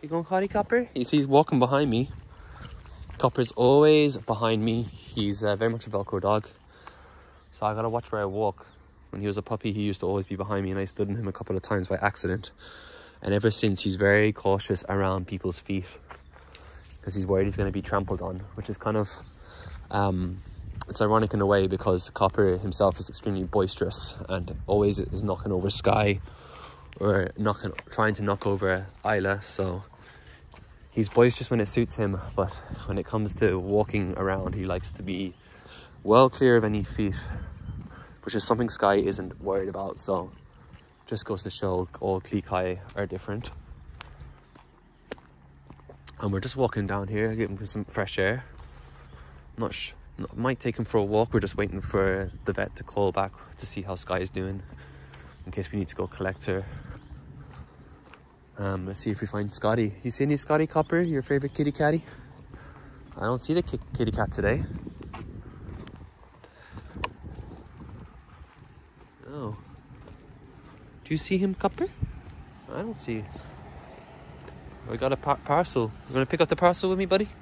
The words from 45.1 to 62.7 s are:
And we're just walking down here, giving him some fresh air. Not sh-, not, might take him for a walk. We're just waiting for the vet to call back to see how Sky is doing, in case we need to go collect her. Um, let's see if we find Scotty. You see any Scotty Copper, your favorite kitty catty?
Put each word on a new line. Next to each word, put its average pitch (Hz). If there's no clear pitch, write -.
And 104
we're 98
just -
walking 113
down 98
here, 110
giving 107
him 104
some 101
fresh -
air. 110
Not 117
sh-, -
not, -
might 123
take 117
him 120
for 113
a 104
walk. 107
We're 110
just 98
waiting 98
for 95
the 101
vet 98
to -
call 101
back 98
to -
see 101
how 92
Sky 92
is 92
doing, 98
in -
case -
we 104
need 92
to -
go 92
collect 95
her. 95
Um, 98
let's 98
see 113
if 101
we 107
find 104
Scotty. 110
You 123
see -
any 147
Scotty 151
Copper, 165
your 160
favorite 139
kitty 147
catty? 156